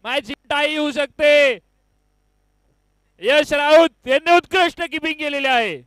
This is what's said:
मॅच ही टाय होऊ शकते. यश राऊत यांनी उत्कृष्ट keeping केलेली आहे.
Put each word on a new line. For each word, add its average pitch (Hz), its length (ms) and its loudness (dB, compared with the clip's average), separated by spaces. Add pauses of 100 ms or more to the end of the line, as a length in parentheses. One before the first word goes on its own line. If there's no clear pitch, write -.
मॅच 247 220 -6
ही 240 60 -12 (160)
टाय 294 280 -2
होऊ 302 140 -2
शकते. 285 680 0 (1600)
यश 285 320 0
राऊत 302 540 2
यांनी 311 280 2
उत्कृष्ट 349 460 0 (100)
keeping 311 280 -6
केलेली 285 280 -6
आहे. 220 400 -2